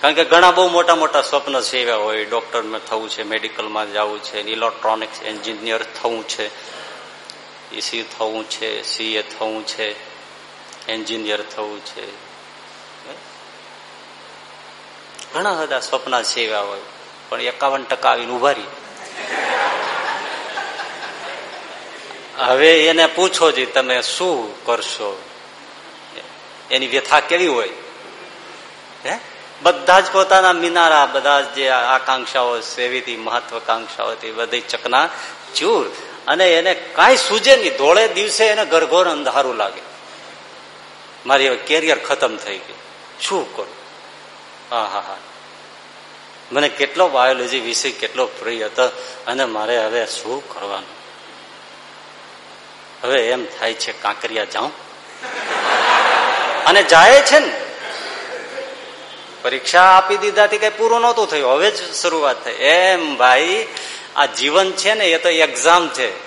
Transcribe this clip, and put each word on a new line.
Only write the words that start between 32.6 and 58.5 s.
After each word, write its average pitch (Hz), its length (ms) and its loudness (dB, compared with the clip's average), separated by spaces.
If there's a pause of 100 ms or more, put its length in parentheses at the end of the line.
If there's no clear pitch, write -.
સેવી 123 380 -4
હતી, 123 180 -8
મહત્વાકાંક્ષાઓ 113 920 -4
હતી, 113 200 -10
બધી 117 300 -4
ચકના 127 480 -2 (480)
ચૂર. 160 340 0 (380)
અને 175 240 4
એને 170 220 2
કાંઈ 214 420 4
સૂજે 226 400 6
નહીં, 185 200 0
ધોળે 165 320 6
દિવસે 208 380 0
એને 214 180 2
ઘરઘોર 165 440 2
અંધારું 131 480 -2
લાગે. 101 240 -4 (1500)
મારી 135 220 4
હવે 123 80 0
કેરિયર 156 420 0
ખતમ 131 380 -2
થઈ 101 220 -10
ગઈ, - 160 -18 (460)
શું 170 360 -6
કરું? 101 180 -10 (960)
હા, 117 140 -2
હા, 101 140 -6
હા, 98 180 -10 (1400)
મને 143 160 2
કેટલો 170 400 2
બાયોલોજી 127 520 2
વિશે 117 300 -4
કેટલો 135 360 -4
પ્રિય 113 380 -6
હતો 127 220 2 (400)
અને 131 180 -2
મારે 110 400 -2
હવે 113 220 -2
શું 127 480 -8
કરવાનું? 98 460 -10 (2000)
હવે 123 260 2
એમ 123 180 -2
થાય 113 280 -6
છે - 180 -8
કાંકરિયા 107 520 -4
જાઉં. 117 280 -6 (1900)
અને 190 180 6
જાય 196 400 10
છે 277 160 6
ને. 175 220 0 (1800)